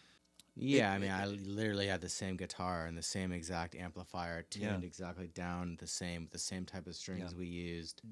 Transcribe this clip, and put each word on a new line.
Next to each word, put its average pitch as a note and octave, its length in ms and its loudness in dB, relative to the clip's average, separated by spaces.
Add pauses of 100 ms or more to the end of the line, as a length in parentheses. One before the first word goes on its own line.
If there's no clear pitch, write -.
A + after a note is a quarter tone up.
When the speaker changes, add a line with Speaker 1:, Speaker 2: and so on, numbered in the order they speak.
(540)
Speaker 1:
Yeah, B2+ 380 8
Speaker 2:
it, - 20 4
Speaker 1:
I G2 40 4
mean, G2 120 2
Speaker 2:
it, F#2+ 40 2
Speaker 1:
I G2 120 4
literally G2+ 600 2
had F2+ 120 4
the F2 80 -4
same F#2+ 280 0
guitar F2+ 500 0
and E2 100 -4
the E2+ 60 -4
same F#2 300 2
exact E2+ 420 -2
amplifier F2 680 -4
tuned G2+ 400 0
Speaker 2:
Yeah. F2 40 -4
Speaker 1:
exactly F2 400 -6
down F2 540 -2
the F2 80 -8
same, F2 420 -2
the F2+ 80 -6
same F#2 260 -2
type F2+ 220 -6
of F2 80 -6
strings F#2 380 -4
Speaker 2:
Yeah. F2 60 -6
Speaker 1:
we F2+ 100 -2
used. E2+ 520 -4 (120)